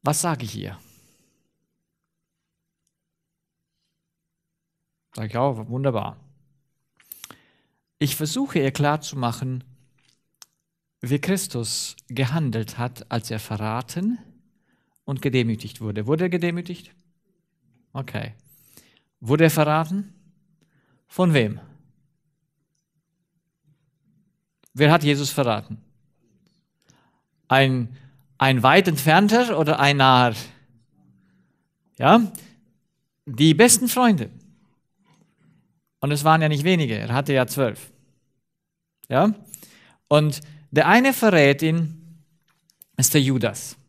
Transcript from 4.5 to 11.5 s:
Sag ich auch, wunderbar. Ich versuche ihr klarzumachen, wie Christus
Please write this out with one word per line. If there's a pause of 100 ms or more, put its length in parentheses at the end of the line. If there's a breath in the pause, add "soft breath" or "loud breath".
Sag
ich
auch,
wunderbar. (1800 loud breath)
Ich
versuche
ihr
klarzumachen, (1400)
wie
Christus (120)